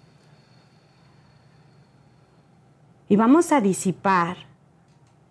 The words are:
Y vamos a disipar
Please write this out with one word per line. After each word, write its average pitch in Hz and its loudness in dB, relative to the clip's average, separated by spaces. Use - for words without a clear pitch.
Y 208 2
vamos 269 2
a 285 2
disipar 185 -4